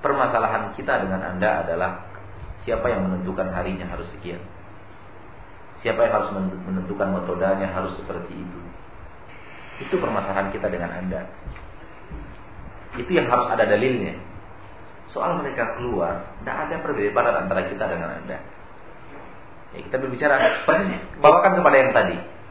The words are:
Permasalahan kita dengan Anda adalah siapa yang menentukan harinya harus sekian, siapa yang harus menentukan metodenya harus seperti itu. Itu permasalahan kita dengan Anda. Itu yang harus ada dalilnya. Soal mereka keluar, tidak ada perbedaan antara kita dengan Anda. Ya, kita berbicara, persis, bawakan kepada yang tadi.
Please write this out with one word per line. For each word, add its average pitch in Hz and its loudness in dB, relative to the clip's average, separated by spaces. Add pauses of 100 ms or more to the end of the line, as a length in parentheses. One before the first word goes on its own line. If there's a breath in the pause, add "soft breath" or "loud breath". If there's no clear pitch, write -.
Permasalahan 117 2
kita 127 0
dengan 95 -2
Anda 92 2
adalah 90 -2 (560)
siapa 117 2
yang 95 2
menentukan 92 0
harinya 90 -2
harus 87 -6
sekian, 87 -8 (1400)
siapa - 4
yang - 6
harus 107 2 (120)
menentukan 92 0
metodenya 92 2
harus 92 -2
seperti 87 -8
itu. 87 -10 (1300)
Itu - 2
permasalahan 98 0
kita 98 0
dengan 87 -2
Anda. 90 -4 (1700)
Itu 123 0
yang 123 6
harus 123 6
ada 110 6
dalilnya. 107 4 (920)
Soal - 0
mereka 120 -2
keluar, 107 0 (160)
tidak 127 -4
ada 156 -2
perbedaan 104 2
antara 95 2
kita 104 -2
dengan 85 -2
Anda. 92 -8 (1400)
Ya, - -10
kita 143 -2
berbicara, 135 4
persis, 190 2 (160)
bawakan 175 8
kepada 143 8
yang 131 8
tadi. 92 4 (360)